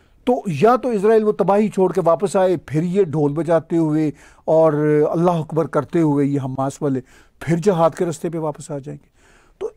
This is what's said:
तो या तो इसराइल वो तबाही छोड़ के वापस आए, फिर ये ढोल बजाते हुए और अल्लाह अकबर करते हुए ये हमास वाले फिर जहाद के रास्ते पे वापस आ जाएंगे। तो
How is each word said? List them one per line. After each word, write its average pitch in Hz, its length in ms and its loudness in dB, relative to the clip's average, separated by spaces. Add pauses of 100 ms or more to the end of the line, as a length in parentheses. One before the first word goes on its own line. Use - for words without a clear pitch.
(260)
तो - 220 0
या 190 280 4
तो 247 160 -4
इसराइल 220 320 2
वो 214 80 2
तबाही 202 360 2
छोड़ 185 240 0
के 190 80 -2
वापस 165 360 0
आए, 185 200 2
फिर 156 280 -4
ये 185 200 0
ढोल 147 280 -2
बजाते 160 440 -2
हुए 156 360 0 (360)
और 160 260 4 (380)
अल्लाह 170 300 0
अकबर 156 240 -4
करते 156 340 -2
हुए 147 260 2
ये 143 120 -2
हमास 131 440 -6
वाले 135 200 -2 (400)
फिर 170 180 -2
जहाद 165 340 2
के 185 100 -4
रास्ते 170 260 -6
पे 165 80 -8
वापस 156 320 -8
आ 147 80 -8
जाएंगे। 147 320 -16 (500)
तो 415 160 -10